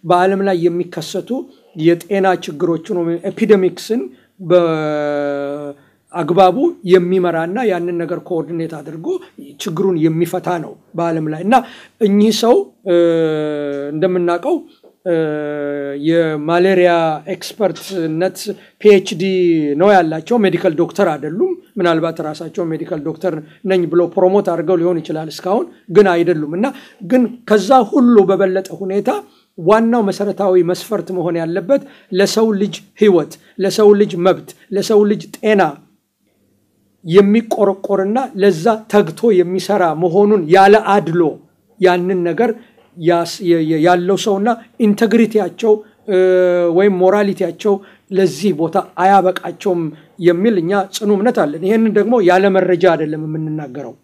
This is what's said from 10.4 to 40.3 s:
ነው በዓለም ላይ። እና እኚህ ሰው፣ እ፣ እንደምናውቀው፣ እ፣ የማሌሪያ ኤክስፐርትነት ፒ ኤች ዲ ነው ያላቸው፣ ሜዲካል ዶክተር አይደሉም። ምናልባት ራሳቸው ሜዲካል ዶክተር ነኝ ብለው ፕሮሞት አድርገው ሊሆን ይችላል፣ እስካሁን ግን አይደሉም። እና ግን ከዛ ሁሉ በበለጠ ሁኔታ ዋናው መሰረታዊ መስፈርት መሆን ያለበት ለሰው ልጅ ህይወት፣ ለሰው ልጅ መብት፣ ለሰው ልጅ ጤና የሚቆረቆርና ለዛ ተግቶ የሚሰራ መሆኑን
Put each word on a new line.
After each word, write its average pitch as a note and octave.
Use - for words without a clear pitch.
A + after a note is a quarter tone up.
ነው C3
በዓለም E3
ላይ። D#3
እና G#3+
እኚህ G#3
ሰው፣ A#3
እ፣ F#3
እንደምናውቀው፣ F3
እ፣ F3
የማሌሪያ E3+
ኤክስፐርትነት F#3
ፒ -
ኤች G3
ዲ E3+
ነው F3+
ያላቸው፣ E3
ሜዲካል F#3
ዶክተር E3+
አይደሉም። D#3
ምናልባት E3
ራሳቸው D#3
ሜዲካል D#3+
ዶክተር D#3+
ነኝ F#3
ብለው E3+
ፕሮሞት F#3+
አድርገው E3+
ሊሆን E3+
ይችላል፣ D#3+
እስካሁን F#3+
ግን G3
አይደሉም። E3+
እና G3
ግን A#3+
ከዛ G#3
ሁሉ A#3+
በበለጠ F#3+
ሁኔታ G3
ዋናው A3+
መሰረታዊ G3
መስፈርት F3+
መሆን F3
ያለበት F3
ለሰው G3+
ልጅ G3+
ህይወት፣ F3+
ለሰው G3
ልጅ G3+
መብት፣ E3+
ለሰው G3+
ልጅ F#3+
ጤና G#3+
የሚቆረቆርና G3
ለዛ F#3
ተግቶ F3+
የሚሰራ F3+
መሆኑን F#3+